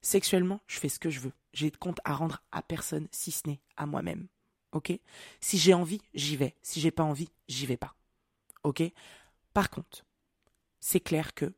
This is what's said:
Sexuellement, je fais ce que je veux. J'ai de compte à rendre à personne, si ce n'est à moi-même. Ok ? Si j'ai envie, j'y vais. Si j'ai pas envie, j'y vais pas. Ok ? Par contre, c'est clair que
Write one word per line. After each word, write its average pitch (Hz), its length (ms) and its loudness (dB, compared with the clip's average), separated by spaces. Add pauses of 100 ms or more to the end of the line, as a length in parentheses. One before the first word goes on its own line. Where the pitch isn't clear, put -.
Sexuellement, 190 640 4
je - 140 -8
fais 143 100 -2
ce - 80 -4
que 165 140 -2
je 135 80 -6
veux. 127 140 -8 (200)
J'ai 147 160 0
de - 80 -6
compte - 260 -6
à 147 120 -2
rendre 156 260 -2 (100)
à - 120 -6
personne, 156 480 -4
si - 180 -8
ce - 180 -6
n'est 143 140 -6 (140)
à 147 100 -6
moi-même. 160 400 -4 (460)
Ok ? 170 280 -2 (400)
Si - 200 0
j'ai 175 160 10
envie, 175 260 0 (140)
j'y 147 200 -2
vais. 131 280 0
Si - 180 -6
j'ai 160 80 4
pas 160 140 2
envie, 151 260 -2 (180)
j'y 131 200 -4
vais 123 100 0
pas. - 160 -10 (720)
Ok ? 147 180 0 (720)
Par 202 160 4
contre, - 340 -12 (760)
c'est - 200 2
clair - 360 0
que - 220 -2